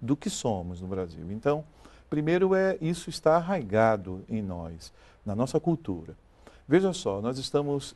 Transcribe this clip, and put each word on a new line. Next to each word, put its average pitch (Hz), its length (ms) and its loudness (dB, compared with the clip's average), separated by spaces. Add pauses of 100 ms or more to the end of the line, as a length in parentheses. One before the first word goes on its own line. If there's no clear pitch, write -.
do 127 160 0
que 214 120 -6
somos 90 540 -4
no 92 60 -8
Brasil. 87 420 -6
Então, 143 340 0 (460)
primeiro 180 460 2
é 190 240 2
isso 165 280 -2
está 160 280 4
arraigado 110 920 2
em 110 140 -4
nós, 85 500 -8 (320)
na 101 120 -4
nossa 131 240 0
cultura. 92 560 -2 (500)
Veja 180 260 4
só, 101 300 -2
nós 127 160 -2
estamos 143 580 -2